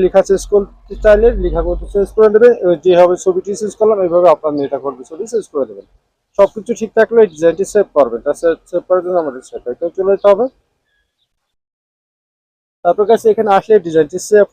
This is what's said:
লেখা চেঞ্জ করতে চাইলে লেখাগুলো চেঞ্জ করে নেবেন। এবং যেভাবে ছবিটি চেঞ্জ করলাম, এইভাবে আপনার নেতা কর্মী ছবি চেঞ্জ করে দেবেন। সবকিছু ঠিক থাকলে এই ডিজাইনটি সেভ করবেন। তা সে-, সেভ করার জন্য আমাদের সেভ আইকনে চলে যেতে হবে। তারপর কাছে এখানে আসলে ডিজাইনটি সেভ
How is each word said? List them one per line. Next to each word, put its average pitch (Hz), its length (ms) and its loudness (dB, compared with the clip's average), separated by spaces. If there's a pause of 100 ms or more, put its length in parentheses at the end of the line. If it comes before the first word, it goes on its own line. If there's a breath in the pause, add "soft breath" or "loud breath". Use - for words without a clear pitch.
লেখা 185 240 2
চেঞ্জ 190 140 0 (100)
করতে 202 420 -4 (100)
চাইলে 214 220 4 (180)
লেখাগুলো 170 300 -4 (200)
চেঞ্জ 196 220 -2
করে 220 180 4
নেবেন। 233 180 6 (100)
এবং 180 120 2 (100)
যেভাবে 180 300 4 (100)
ছবিটি 185 260 -2 (100)
চেঞ্জ 208 200 -8
করলাম, 214 240 2
এইভাবে 175 300 2
আপনার 151 260 -6
নেতা 139 240 -6
কর্মী 131 260 -10
ছবি 160 220 -12
চেঞ্জ 220 200 -4
করে 139 180 -2
দেবেন। 98 160 -20 (520)
সবকিছু 202 320 -2 (100)
ঠিক 220 180 -8
থাকলে 220 260 0
এই 190 100 -4
ডিজাইনটি 165 380 -2
সেভ 196 140 0 (100)
করবেন। 117 300 0
তা 147 140 -4
সে-, 165 200 -2 (100)
সেভ 175 180 -6
করার 185 160 0
জন্য 180 200 -4
আমাদের 131 240 -10
সেভ - 200 -16
আইকনে 165 300 -8
চলে 190 160 -2
যেতে 196 180 -2
হবে। 214 140 0 (2500)
তারপর 175 260 0
কাছে 226 220 2
এখানে 214 260 -2
আসলে 220 160 -2 (120)
ডিজাইনটি 160 320 -2 (100)
সেভ 208 240 4